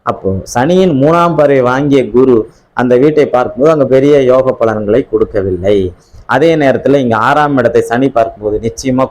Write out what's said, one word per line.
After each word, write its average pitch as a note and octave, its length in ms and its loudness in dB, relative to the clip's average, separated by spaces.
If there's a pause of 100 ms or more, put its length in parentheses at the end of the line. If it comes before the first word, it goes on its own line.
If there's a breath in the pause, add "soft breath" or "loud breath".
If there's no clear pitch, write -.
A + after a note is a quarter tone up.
அப்போ F#2+ 400 -4
சனியின் F3 460 0
மூணாம் D#3+ 460 0
பார்வை C#3+ 260 2
வாங்கிய C3 500 0
குரு A#2+ 380 2 (240 soft breath)
அந்த B2 240 0
வீட்டை D3 300 2
பார்க்கும்போது B2 440 0
அங்க D3 140 0
பெரிய C3+ 360 2
யோக C3 300 2
பலன்களை A2 580 -2
கொடுக்கவில்லை. G2 840 -2 (320 soft breath)
அதே D3+ 300 0
நேரத்துல C3+ 400 0
இங்க A#2+ 220 0
ஆறாம் C#3+ 400 0
இடத்தை A#2 240 2
சனி B2+ 280 -2
பார்க்கும்போது G#2+ 500 -4
நிச்சயமா B2+ 520 -4